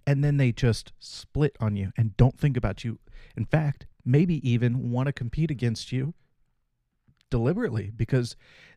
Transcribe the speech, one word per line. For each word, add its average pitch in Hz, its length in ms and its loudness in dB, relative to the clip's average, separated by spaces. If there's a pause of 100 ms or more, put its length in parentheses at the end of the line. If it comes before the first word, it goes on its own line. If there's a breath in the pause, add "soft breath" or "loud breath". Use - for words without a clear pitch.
And 143 180 2
then 147 140 2
they 127 140 4
just - 460 0
split - 600 -4
on 104 160 0
you 98 220 -4
and 110 180 0
don't 127 220 6
think 139 180 2
about 107 260 -4
you. 113 160 -6 (380 soft breath)
In 113 80 -4
fact, 156 400 0 (220)
maybe 147 420 2
even 120 420 0
wanna 131 220 -2
compete 151 380 -4
against 117 420 -4
you 131 220 -4 (1120)
deliberately 120 680 -2
because 117 420 -2 (400 loud breath)